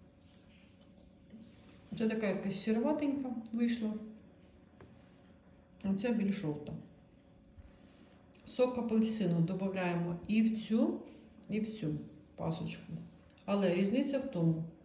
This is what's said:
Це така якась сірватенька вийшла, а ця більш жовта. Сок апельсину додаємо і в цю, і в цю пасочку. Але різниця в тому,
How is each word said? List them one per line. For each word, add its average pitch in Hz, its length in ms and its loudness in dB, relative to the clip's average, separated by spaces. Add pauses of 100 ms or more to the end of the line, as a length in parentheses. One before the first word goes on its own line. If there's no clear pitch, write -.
(2000)
Це 220 120 2
така 214 180 0
якась 190 340 -2
сірватенька 269 680 2 (240)
вийшла, 226 400 0 (1900)
а 196 100 0
ця 247 160 0
більш 196 260 2
жовта. - 380 -4 (1700)
Сок 247 320 2
апельсину 214 640 2
додаємо 180 720 0 (120)
і 214 140 4
в - 260 2
цю, 247 320 2 (500)
і 208 100 0
в - 200 -4
цю 160 80 -4 (480)
пасочку. - 580 -6 (520)
Але 196 280 2
різниця 247 460 2
в - 120 -4
тому, 165 320 2 (220)